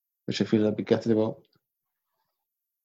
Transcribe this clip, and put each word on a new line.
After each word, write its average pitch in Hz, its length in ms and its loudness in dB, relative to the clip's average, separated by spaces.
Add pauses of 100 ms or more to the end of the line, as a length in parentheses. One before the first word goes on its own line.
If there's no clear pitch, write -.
(260)
which - 160 -6
I 101 40 0
feel 107 200 2
a 107 60 2
bit 104 160 -6
gutted 113 240 0
about. 110 320 -2 (1400)